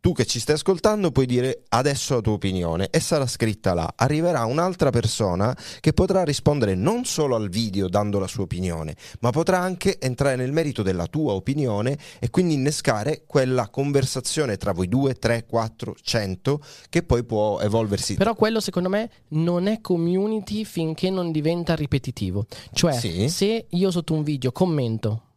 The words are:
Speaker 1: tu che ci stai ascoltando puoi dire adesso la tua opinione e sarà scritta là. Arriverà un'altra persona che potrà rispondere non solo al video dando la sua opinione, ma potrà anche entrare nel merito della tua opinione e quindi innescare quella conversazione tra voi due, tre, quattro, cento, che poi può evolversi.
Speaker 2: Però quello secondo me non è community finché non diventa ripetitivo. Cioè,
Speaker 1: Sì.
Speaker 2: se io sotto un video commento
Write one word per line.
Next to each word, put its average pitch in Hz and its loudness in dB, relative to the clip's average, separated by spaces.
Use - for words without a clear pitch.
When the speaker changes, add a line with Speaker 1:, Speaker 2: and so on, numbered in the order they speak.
Speaker 1:
tu 175 4
che 120 2
ci - -4
stai 151 0
ascoltando 190 2
puoi 135 2
dire 127 -2
adesso 135 0
la 117 2
tua 107 0
opinione 92 -2
e 160 2
sarà 147 0
scritta 107 -2
là. 82 -2
Arriverà 151 0
un'altra 160 0
persona 110 0
che 151 2
potrà 185 4
rispondere 139 2
non 208 0
solo 143 0
al 107 -2
video 98 -2
dando 101 0
la 95 -2
sua - -4
opinione, 82 -4
ma 120 2
potrà 170 2
anche 180 -2
entrare 131 0
nel 127 -2
merito 151 0
della 90 0
tua 147 0
opinione 127 0
e 120 -2
quindi 175 2
innescare 135 0
quella 127 2
conversazione 135 0
tra 95 -2
voi 90 0
due, 131 0
tre, 117 0
quattro, 110 -4
cento, 113 -2
che 170 2
poi 120 2
può 107 0
evolversi. 104 0
Speaker 2:
Però 208 2
quello 220 2
secondo 185 -2
me 214 -2
non 175 0
è 220 -2
community 202 0
finché 160 -2
non 180 -2
diventa 165 0
ripetitivo. 123 -2
Cioè, 156 2
Speaker 1:
Sì. 104 0
Speaker 2:
se 208 0
io 185 2
sotto 165 -2
un 151 2
video 135 -2
commento 117 0